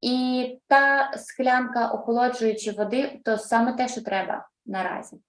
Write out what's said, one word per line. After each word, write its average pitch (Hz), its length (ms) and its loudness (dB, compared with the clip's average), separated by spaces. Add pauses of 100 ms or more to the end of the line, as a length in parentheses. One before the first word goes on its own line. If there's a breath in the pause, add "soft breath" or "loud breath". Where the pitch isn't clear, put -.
І 254 580 -2 (100)
та 277 480 4
склянка, 247 720 0
охолоджуючи 226 840 0
води, 208 520 -2
то 220 140 0
саме 233 340 2
те, 247 160 -2
що 226 140 -8
треба - 460 -4 (180)
наразі. 185 500 -6 (120)